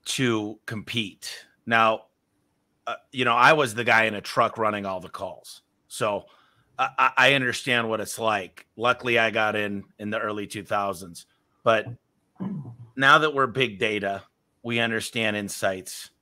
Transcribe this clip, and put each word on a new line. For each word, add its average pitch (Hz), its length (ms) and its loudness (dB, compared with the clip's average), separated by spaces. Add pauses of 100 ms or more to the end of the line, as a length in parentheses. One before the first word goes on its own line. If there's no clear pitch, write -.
to 110 600 -2
compete. 107 800 -8 (180)
Now, 113 380 4 (840)
uh, 117 100 -6 (160)
you 127 120 -2
know, 120 100 4
I 123 180 8
was 139 220 2
the 117 100 -4
guy 113 200 4
in 110 100 -2
a 101 60 -6
truck 113 380 0
running 104 260 -2
all 95 160 -6
the 87 80 -16
calls. - 540 -14 (260)
So 104 380 -4 (520)
I, 123 200 0
I, 131 180 4
I 131 180 6
understand 123 540 0
what 110 120 -2
it's 98 180 -10
like. 104 480 -4 (100)
Luckily, 120 420 2
I 113 120 4
got 107 260 0
in, 101 280 -4 (140)
in 104 120 -8
the 110 80 -4
early 107 280 -4
two 101 180 -10
thousands. 95 600 -6 (360)
But 110 240 2 (1080)
now 139 220 8
that 151 140 2
we're 139 140 2
big 110 320 -2
data, 98 440 -2 (400)
we 117 180 -2
understand 113 560 -2
insights. 98 720 -6 (120)